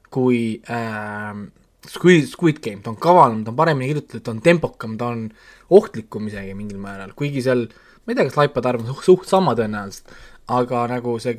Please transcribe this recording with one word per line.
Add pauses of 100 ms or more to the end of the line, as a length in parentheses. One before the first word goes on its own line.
(100)
kui, (280)
ähm, (400)
Squid,
Squid
Game.
Ta
on
kavalam,
ta
on
paremini
kirjutatud,
ta
on
tempokam,
ta
on (400)
ohtlikum
isegi
mingil
määral.
Kuigi
seal, (340)
ma
ei
tea,
kas
laipade
arv
on
suht,
suht
sama
tõenäoliselt, (380)
aga
nagu
see,